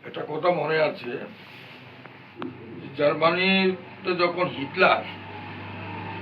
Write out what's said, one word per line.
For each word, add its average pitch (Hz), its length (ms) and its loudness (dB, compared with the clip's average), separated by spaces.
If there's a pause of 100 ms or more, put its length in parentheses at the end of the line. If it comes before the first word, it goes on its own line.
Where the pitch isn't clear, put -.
একটা 160 200 -8
কথা 156 200 0 (120)
মনে 156 180 0 (100)
আছে, 123 220 -6 (1900)
জার্মানিতে 185 1120 4 (120)
যখন 175 240 2 (100)
হিটলার 147 480 4 (1160)